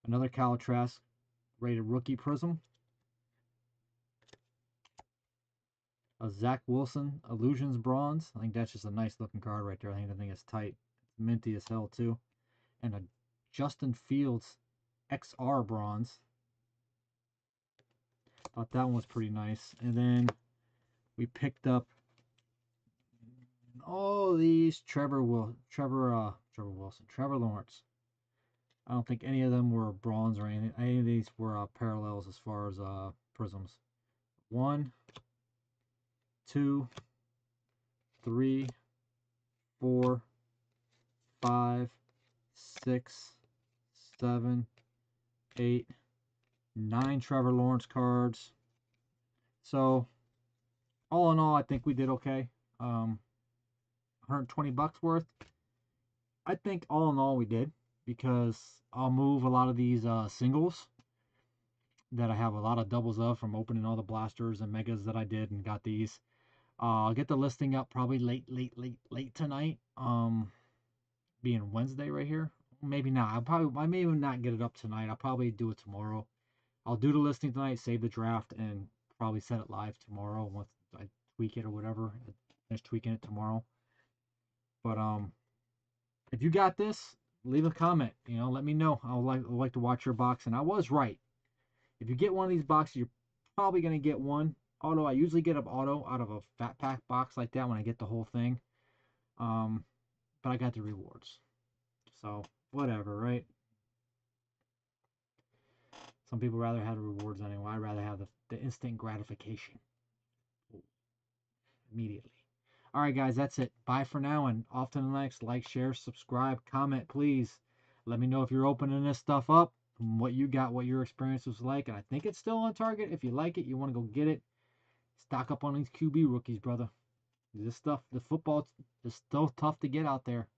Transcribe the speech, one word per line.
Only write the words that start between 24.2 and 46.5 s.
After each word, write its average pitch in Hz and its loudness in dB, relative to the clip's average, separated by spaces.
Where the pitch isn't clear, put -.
these 165 6
Trevor 139 0
Wil-, 117 2
Trevor, 131 0
uh, 110 0
Trevor 101 -8
Wilson, 95 -12
Trevor 139 -2
Lawrence. 107 -4
I 120 -6
don't 123 -2
think 120 -4
any 131 0
of 127 4
them 123 4
were 110 0
bronze 110 0
or 104 -4
anything. 107 -4
Any 123 2
of 117 2
these 117 2
were, 110 -2
uh, 101 -4
parallels 107 -6
as 92 -18
far 104 -6
as, 95 -8
uh, 95 -8
prisms. 98 -10
One, 135 0
two, 139 0
three, 131 0
four, 127 2
five, 123 0
six, - -6
seven, 120 2
eight, 120 2